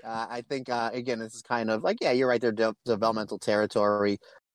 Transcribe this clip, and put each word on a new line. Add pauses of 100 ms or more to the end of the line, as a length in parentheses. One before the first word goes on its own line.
Uh,
I
think,
uh,
again,
this
is
kind
of
like,
yeah,
you're
right,
they're
de-, (100)
developmental
territory. (360)